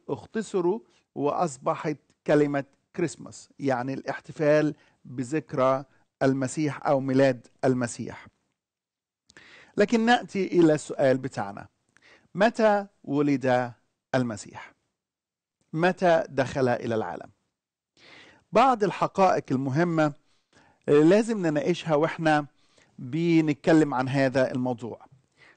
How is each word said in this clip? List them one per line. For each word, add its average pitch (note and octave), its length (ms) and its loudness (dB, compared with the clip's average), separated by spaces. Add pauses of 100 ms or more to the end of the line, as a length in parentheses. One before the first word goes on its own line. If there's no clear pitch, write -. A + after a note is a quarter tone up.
اختصروا F#3+ 680 -4 (360)
وأصبحت D3+ 840 -4 (300)
كلمة D3 360 2 (320)
كريسماس، - 540 -8 (100)
يعني C3 340 -2
الاحتفال D3+ 840 0 (300)
بذكرى C3+ 800 -2 (380)
المسيح C3+ 640 -2
أو C#3+ 120 2
ميلاد C3 480 2 (180)
المسيح. B2 600 -4 (1500)
لكن A3 280 2
نأتي A3+ 420 0
إلى E3 260 4
السؤال C#3 440 0
بتاعنا، G#2 500 -10 (680)
متى G#3 500 2 (180)
ولد B2+ 680 0 (420)
المسيح؟ - 580 -6 (1000)
متى E3+ 560 2
دخل C3 380 -2
إلى A#2+ 280 -2
العالم؟ F#2 340 -8 (1200)
بعض A3+ 320 2
الحقائق F3+ 680 0
المهمة، D3 600 0 (760)
آه، - 20 0
لازم F#3+ 540 4
نناقشها D#3+ 500 -2
وإحنا D3+ 500 0 (540)
بنتكلم D#3 920 2
عن B2+ 160 -2
هذا C3+ 420 0
الموضوع، B2 540 -8 (500)